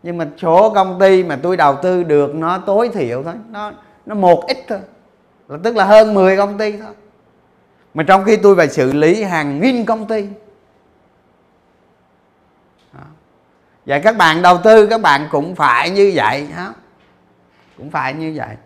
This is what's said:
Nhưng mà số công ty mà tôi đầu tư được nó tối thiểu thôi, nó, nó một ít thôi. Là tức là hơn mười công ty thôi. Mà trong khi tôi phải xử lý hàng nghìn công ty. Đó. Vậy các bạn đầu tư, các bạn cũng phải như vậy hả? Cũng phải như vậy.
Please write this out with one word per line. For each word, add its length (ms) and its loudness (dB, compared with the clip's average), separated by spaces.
Nhưng 160 -10
mà 80 -6
số 380 2
công 260 -2
ty 240 4
mà 180 -6
tôi 140 -2
đầu 260 2
tư 200 0
được 320 0
nó 240 -4
tối 300 -2
thiểu 340 -6
thôi, 120 -12
nó, 220 -14
nó 80 -12
một 340 2
ít 100 -4
thôi. 120 -8
Là 140 -14
tức 140 -4
là 80 2
hơn 300 6
mười 220 4
công 220 -2
ty 180 -4
thôi. 180 -18
Mà 80 -4
trong 220 4
khi 120 4
tôi 200 4
phải 120 2
xử 240 -2
lý 300 2
hàng 380 -4
nghìn 240 0
công 220 -4
ty. 220 -6
Đó. 120 -20
Vậy 140 -2
các 160 2
bạn 260 2
đầu 160 6
tư, 280 6
các 140 -2
bạn 300 0
cũng 240 -6
phải 360 -2
như 240 2
vậy 320 -2
hả? 260 -14
Cũng 120 -18
phải 240 -6
như 220 -10
vậy. 300 -12